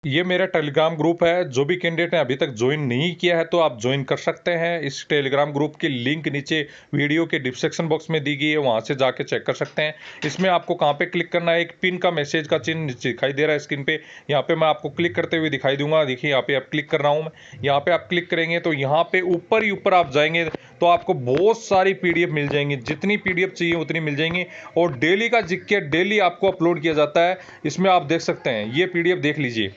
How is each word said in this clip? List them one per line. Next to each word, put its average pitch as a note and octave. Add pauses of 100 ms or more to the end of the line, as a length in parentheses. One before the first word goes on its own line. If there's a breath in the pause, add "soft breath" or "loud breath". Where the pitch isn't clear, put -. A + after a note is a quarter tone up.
ये D3+
मेरा F#3
Telegram D#3+
ग्रुप E3
है, E3+
जो G3
भी F#3
कैंडिडेट E3+
ने E3+
अभी C3
तक C#3+
ज्वाइन C3+
नहीं C#3+
किया F3
है E3
तो F3
आप D3+
ज्वाइन C3
कर C3+
सकते G#3+
हैं। E3+
इस C#3
Telegram C#3+
ग्रुप D3
की E3
लिंक C#3+
नीचे C#3+ (340 loud breath)
वीडियो D3
के D#3+
डिस्क्रिप्शन C#3+
बॉक्स D#3
में D#3+
दी D3
गई C#3
है, D3+
वहाँ B2+
से C#3+
जाके C3
चेक -
कर C3+
सकते -
हैं। D3+ (320 loud breath)
इसमें F3
आपको F3
कहाँ D#3
पे C#3+
क्लिक E3+
करना E3+
है, E3+
एक E3 (100)
पिन F3+
का F3+
मैसेज D#3
का D#3+
चिन्ह D#3+
नीचे C3+
दिखाई C3
दे C#3
रहा D#3
है D3
स्क्रीन C#3+
पे, D#3 (300 loud breath)
यहाँ C#3+
पे E3+
मैं D#3+
आपको D3+
क्लिक E3+
करते E3
हुए D#3+
दिखाई C#3
दूंगा। D3+
देखिए C3
यहाँ C3+
पे C3
आप C3
क्लिक D3
कर D#3
रहा D3
हूँ D#3
मैं, -
यहाँ C#3
पे F3
आप D#3+
क्लिक F3
करेंगे E3
तो E3+
यहाँ C#3
पे F#3 (100)
ऊपर G3+
ही G#3+
ऊपर F#3+
आप E3+
जाएंगे D#3 (360 loud breath)
तो F3
आपको F3
बहुत D3
सारी F#3+
पीडीएफ़ E3+
मिल D3
जाएंगी, C#3+
जितनी D3+
पीडीएफ़ F#3
चाहिए E3+
उतनी D#3+
मिल D3+
जाएंगी। E3 (300 loud breath)
और E3
डेली F#3+
का A#3
जीके F#3
डेली G3
आपको F#3+
अपलोड E3+
किया D#3+
जाता D3+
है। F#3 (280 loud breath)
इसमें F3
आप F3+
देख D#3+
सकते D#3+
हैं, G#2+
ये D3+
पीडीएफ़ F3+
देख D3
लीजिए। A2+